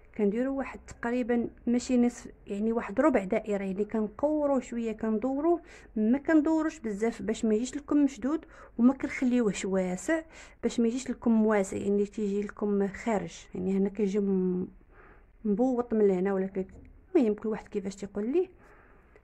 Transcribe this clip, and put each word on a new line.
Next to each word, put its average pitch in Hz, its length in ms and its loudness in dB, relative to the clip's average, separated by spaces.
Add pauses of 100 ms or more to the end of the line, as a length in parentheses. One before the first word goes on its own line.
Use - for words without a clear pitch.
(160)
كنديروا 240 420 0
واحد - 280 -10
تقريبا 240 640 -2 (160)
ماشي 247 300 2
نصف، 240 360 0 (140)
يعني 214 260 -2
واحد 226 280 -2
ربع 254 240 4
دائره، 196 400 -2
يعني 190 200 -2
كنقوروا 277 760 0
شويه 233 320 -6
كندوروا، 262 680 0 (380)
ما 226 220 4
كندوروش 320 600 2
بزاف 220 440 -4
باش 214 220 -4
ما 220 100 4
يجيش 247 220 -2
لكم 294 280 2
مشدود، 269 400 -2 (340)
وما 247 160 6
كنخليوهش 247 680 0
واسع 190 580 -2 (400)
باش 233 180 0
ما 233 80 4
يجيش 247 220 -4
لكم 226 360 2
واسع، 208 300 2
يعني 202 300 0
تيجي 202 360 -2
لكم 202 460 -2
خارج، 190 640 -4
يعني 190 220 -2
هنا 196 120 2
كيجي 202 300 -2
م-، 185 500 0 (760)
مبوط 240 500 0
من 208 160 4
هنا 190 240 0
ولا 190 120 0
كي-، 190 200 -6 (500)
المهم 220 180 4
كل 208 140 -6
واحد 214 200 -6
كيفاش 196 280 -6
تيقول 202 360 -6
ليه. 359 160 2 (760)